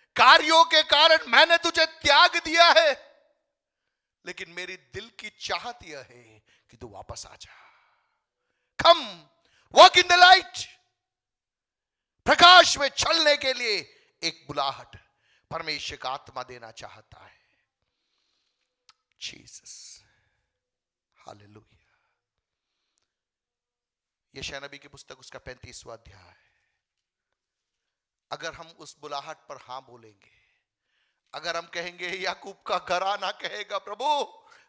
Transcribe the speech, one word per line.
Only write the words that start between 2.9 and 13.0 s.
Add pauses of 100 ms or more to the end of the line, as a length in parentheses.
लेकिन
मेरी
दिल
की
चाहत
यह
है (260)
कि
तू
वापस
आ
जा। (1120)
Come, (580)
walk
in
the
light। (1600)
प्रकाश
में
चलने